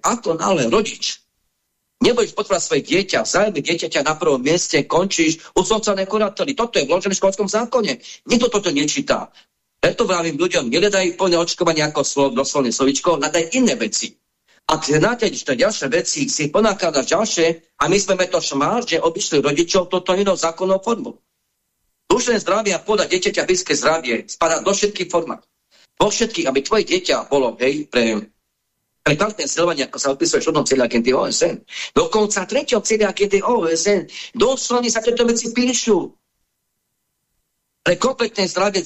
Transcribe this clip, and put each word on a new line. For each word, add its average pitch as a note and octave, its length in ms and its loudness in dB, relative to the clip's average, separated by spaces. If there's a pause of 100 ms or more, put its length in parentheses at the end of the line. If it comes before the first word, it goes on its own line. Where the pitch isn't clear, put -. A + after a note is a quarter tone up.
ako G3 320 -2
náhle D#3 320 0
rodič - 480 -2 (800)
nebudeš A#3 360 2
podporovať G3 280 -2
svoje C#3+ 200 -2
dieťa, D3+ 440 -2
záujmy F#3+ 320 0
dieťaťa D#3+ 480 -2
na D#3 80 0
prvom D3+ 240 0
mieste, D3+ 480 0
končíš E3 640 0
u - 160 0
sociálnej G3+ 400 0
kurately. G3+ 480 -2
Toto - 240 -2
je C#3+ 80 0
vložené G3 240 0
v F#3+ 120 -4
školskom G3 280 0
zákone. G#3+ 480 0 (280)
Nikto A#3+ 240 4
toto G3+ 200 -2
nečíta. C#3 600 -2 (480)
Preto F#3+ 280 2
vravím E3 320 -2
ľuďom, D#3+ 320 -2
nehľadaj F#3 480 2
plné F#3 160 2
očkovanie E3 480 0
ako D3+ 240 -2
slovo, C3+ 320 0
doslovne C3+ 320 0
slovíčko, C#3 480 2
hľadaj D#3 320 -2
iné B3 240 2
veci. - 400 -6 (480)
Ak - 240 -2
hľadáš F#3 560 2
to B2+ 160 -2
ďalšie E3 320 0
veci, C#3+ 400 -2
si D3 160 -2
ponakladaš F3+ 640 0
ďalšie E3+ 360 2 (360)
a D#3 80 2
my G3 80 6
sme F#3 320 0
to F3 80 2
šmár, D#3+ 480 -2
že E3 160 0
obišli D#3+ 400 0
rodičov E3+ 480 0
toto F3+ 240 0
inou F#3+ 240 0
zákonnou F#3 400 0
formou. A3 400 -4 (880)
Duševné A#3 320 2
zdravie A3 320 0
a A3+ 80 -2
pohoda G#3 240 0
dieťaťa, F3+ 400 0
fyzické F3+ 320 0
zdravie C3 560 0
spadá D#3+ 320 0
do D#3 80 2
všetkých F#3+ 400 -2
formát. E3+ 320 -4 (560)
Vo G3+ 80 4
všetkých, G#3 400 -2
aby C#3 160 0
tvoje G#3+ 240 0
dieťa E3 400 0
bolo, C3 320 0
hej, C#3+ 320 -2
pre, A2+ 320 0 (800)
pre C#3+ 160 2
kvalitné G#3 320 -4
sledovanie, D#3+ 400 0
ako - 80 -10
sa C#3 160 -2
opisuje - 240 0
v A#2 80 -2
štvrtom D#3 160 0
cieli C3 240 2
agendy A#2 240 0
O C3+ 160 2
S - 160 -2
N. C#3+ 160 -2 (320)
Dokonca G3+ 560 0
v - 80 -16
treťom B3+ 320 0
cieli G#3+ 160 2
agendy G3 400 0
O A#3+ 240 0
S B3 240 0
N F3+ 160 0 (240)
doslovne B3 560 0
sa A3+ 160 -2
tieto A#3+ 240 2
veci A#3 240 0
píšu. A#3 720 0 (1600)
Pre F3 160 0
kompletné A3+ 480 -2
zdravie, F#3+ 380 0